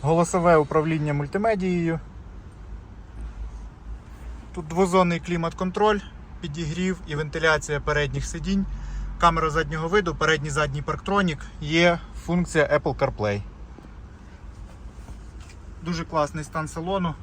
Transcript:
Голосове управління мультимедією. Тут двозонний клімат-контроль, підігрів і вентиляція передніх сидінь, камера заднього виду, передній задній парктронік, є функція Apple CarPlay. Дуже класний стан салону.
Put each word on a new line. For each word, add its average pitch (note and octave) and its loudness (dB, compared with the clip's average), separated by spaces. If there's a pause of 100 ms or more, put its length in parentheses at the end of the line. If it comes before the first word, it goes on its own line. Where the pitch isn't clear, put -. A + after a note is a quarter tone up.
Голосове E3+ 6
управління D3+ 4
мультимедією. F3+ 2 (2500)
Тут E3 -8
двозонний F3 4
клімат-контроль, F#3 2 (400)
підігрів E3+ -2
і D3+ -4
вентиляція D3+ 0
передніх C#3+ 0
сидінь, F#3 0 (520)
камера E3 4
заднього D#3 -2
виду, F3 2
передній D3+ 2
задній D3 0
парктронік, F3+ 0 (140)
є E3+ 6 (260)
функція E3 2
Apple D3 2
CarPlay. G#2 0 (2500)
Дуже E3 -4
класний D3+ 0
стан D#3 -6
салону. E3+ -2